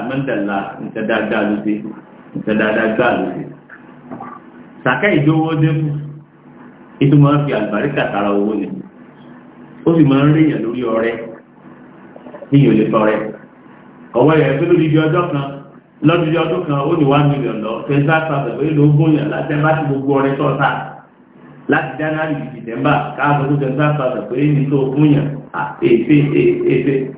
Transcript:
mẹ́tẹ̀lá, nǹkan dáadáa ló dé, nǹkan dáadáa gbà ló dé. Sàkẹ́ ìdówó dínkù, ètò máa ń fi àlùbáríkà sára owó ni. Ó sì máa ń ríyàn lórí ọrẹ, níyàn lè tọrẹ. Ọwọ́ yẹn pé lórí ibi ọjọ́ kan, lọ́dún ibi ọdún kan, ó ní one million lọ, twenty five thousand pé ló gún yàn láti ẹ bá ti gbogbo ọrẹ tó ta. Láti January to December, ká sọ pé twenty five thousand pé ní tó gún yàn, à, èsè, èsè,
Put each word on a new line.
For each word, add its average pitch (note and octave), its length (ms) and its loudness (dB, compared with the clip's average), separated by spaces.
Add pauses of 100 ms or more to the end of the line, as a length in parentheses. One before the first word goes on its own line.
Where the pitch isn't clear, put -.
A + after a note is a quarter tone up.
mẹ́tẹ̀lá, A2+ 540 -4 (180)
nǹkan - 300 -8
dáadáa G#2+ 360 0
ló G#2 140 0
dé, G#2 180 -2 (560)
nǹkan - 260 -4
dáadáa A2 320 0
gbà A#2+ 200 0
ló - 180 0
dé. - 160 -6 (1400)
Sàkẹ́ C3+ 320 0
ìdówó D#3+ 440 2
dínkù, D3 360 0 (1040)
ètò C#3+ 220 4
máa C#3+ 140 6
ń D3 80 2
fi C#3+ 120 -2
àlùbáríkà A2 520 -2
sára G#2 260 -2
owó G2+ 240 0
ni. G2 120 -4 (1120)
Ó - 140 -2
sì D#3+ 120 6
máa C3+ 200 4
ń D3+ 80 6
ríyàn D3 300 2
lórí A#2+ 200 -4
ọrẹ, A2+ 300 -2 (1300)
níyàn B2+ 300 4
lè G#2+ 100 4
tọrẹ. G#2+ 300 2 (920)
Ọwọ́ C3+ 280 4
yẹn C#3 180 4
pé D3+ 120 -2
lórí E3+ 200 4
ibi D3+ 120 2
ọjọ́ D#3 260 2
kan, C#3+ 220 -4 (520)
lọ́dún D#3+ 300 2
ibi D#3+ 100 0
ọdún E3 260 -2
kan, C#3+ 140 -2
ó D3+ 160 -2
ní D#3 100 2
one C#3+ 240 4
million A#2 320 -2
lọ, G#2+ 200 -6
twenty C#3+ 260 0
five D#3+ 180 2
thousand C#3 320 -4
pé C3+ 100 -4
ló D3 200 2
gún D3+ 260 4
yàn D3 180 0
láti D3+ 240 -4
ẹ D3 80 -2
bá D#3 100 2
ti D3 120 0
gbogbo C#3 300 -2
ọrẹ C3+ 200 0
tó C#3+ 220 -2
ta. C#3 140 0 (920)
Láti D3 300 0
January D#3 400 -4
to B2 180 -8
December, B2 440 -2 (160)
ká C3 140 -6
sọ C#3+ 180 2
pé C#3+ 120 0
twenty C3+ 200 -2
five D3+ 200 0
thousand B2 280 -4
pé B2 120 -8
ní C#3+ 300 0
tó C#3+ 180 -2
gún D3 280 4
yàn, - 140 2 (220)
à, E2+ 140 -8 (160)
èsè, - 380 2 (460)
èsè, C3+ 320 0 (240)